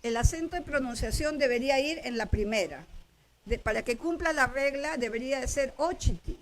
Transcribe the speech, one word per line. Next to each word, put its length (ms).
el 140
acento 400
de 60
pronunciación 760
debería 420
ir 240
en 140
la 80
primera. 600
De, 140
para 240
que 140
cumpla 360
la 140
regla, 500
debería 440
de 80
ser 280
ochiti 640